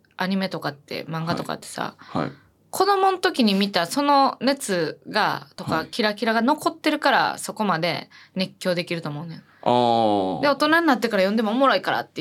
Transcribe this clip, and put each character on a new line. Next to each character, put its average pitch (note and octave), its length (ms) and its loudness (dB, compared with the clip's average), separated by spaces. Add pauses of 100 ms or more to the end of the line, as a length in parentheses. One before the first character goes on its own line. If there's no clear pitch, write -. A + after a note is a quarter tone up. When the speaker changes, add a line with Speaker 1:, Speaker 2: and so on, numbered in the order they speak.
(160)
Speaker 1:
ア F#3 100 -4
ニ F#3+ 120 0
メ F#3+ 100 -2
と E3+ 140 -8
か D3+ 80 -4
っ C#3+ 40 -6
て、 - 360 -12
漫 D#3+ 160 -6
画 E3+ 100 -2
と E3 80 -6
か - 120 -8
っ - 40 -10
て - 80 -18
さ、 - 300 -8
Speaker 2:
は - 220 -6
い。 - 40 0
は - 60 -4
い。 - 20 -14 (380)
Speaker 1:
子 - 160 0
供 F#4+ 260 4
の F#4+ 60 -2
時 F4+ 260 0
に G#3 100 4
見 G3+ 160 2
た F3 160 0
そ C4+ 160 -2
の C#4+ 380 2
熱 G#3 720 -2
が、 F#3 380 -2 (100)
と F#3 80 -10
か、 F3 100 -2
Speaker 2:
は D#3+ 80 -2
い。 - 40 -16
Speaker 1:
キ - 160 -4
ラ G#3 120 0
キ A3 100 -4
ラ A3 80 2
が A3+ 80 2
残 D4+ 280 2
っ E4 80 -10
て - 120 0
る D4 100 0
か C#4 120 2
ら、 D#3 260 2
そ - 160 -8
こ G#3+ 120 -2
ま F3 140 0
で E3 300 -4 (240)
熱 F#3 260 -4
狂 F3+ 160 0
で E3+ 100 -4
き F3 100 -6
る E3 60 -6
と E3 80 -8
思 D3 140 -8
う - 20 -14
ね E3 100 -12
ん。 - 80 -16 (200)
Speaker 2:
あ - 60 0
ー。 A2 720 2
Speaker 1:
で、 C#4+ 60 2
大 C#4 80 4
人 D4+ 240 2
に E4+ 80 2
な C#4 60 6
っ A3+ 80 -2
て A#3 80 0
か G#3+ 80 -2
ら F#3 60 4
読 G3 100 2
ん - 20 0
で A#3 80 0
も G#3 80 0
お - 20 -2
も C4+ 140 4
ろ A#3 80 4
い F#3 60 0
か E3+ 100 -2
ら A#2 100 0
っ - 40 -6
て - 160 -20